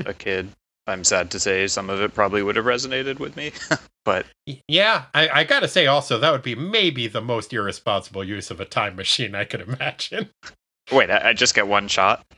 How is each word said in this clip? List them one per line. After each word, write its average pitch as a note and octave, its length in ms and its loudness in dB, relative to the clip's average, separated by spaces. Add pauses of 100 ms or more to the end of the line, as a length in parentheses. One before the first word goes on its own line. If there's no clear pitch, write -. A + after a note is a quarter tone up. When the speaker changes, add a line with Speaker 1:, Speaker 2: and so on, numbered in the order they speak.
Speaker 1:
<laughs> - 60 -10
Speaker 2:
a G2+ 80 -6
kid, F#2+ 340 -4 (380)
I'm F#2+ 180 -4
sad F2+ 260 0
to G2 100 -8
say F#2+ 260 0
some G2 240 -4
of G2 100 -2
it G#2 140 -2
probably G2+ 280 0
would G#2 140 -2
have A2+ 100 0
resonated C3 520 -4
with D3 180 -10
me, D3 160 -10 (260)
<laughs> - 260 -20
but F#2+ 220 0 (200)
Speaker 1:
Y-, C#3+ 220 -10
yeah, F#3 460 2
I, D3+ 140 4
I C#3+ 160 4
gotta C4 220 2
say D#3 200 4
also, C3+ 320 2
that D3 120 4
would C#3 120 0
be B2 120 -6
maybe D#3+ 520 0
the A2 160 -4
most A#2 300 -4
irresponsible G2+ 680 -4
use G2 280 -8
of F#2 100 -10
a G2 60 -8
time G#2 300 -2
machine G2+ 380 -2
I G2+ 100 -2
could - 180 -8
imagine. C#3 680 -6 (320)
<laughs> - 320 -12
Speaker 2:
Wait, A#2 180 6
I, G#2 200 4
I - 20 6
just A#2+ 220 2
get G#2 120 2
one G2+ 220 2
shot? G2+ 340 2 (160)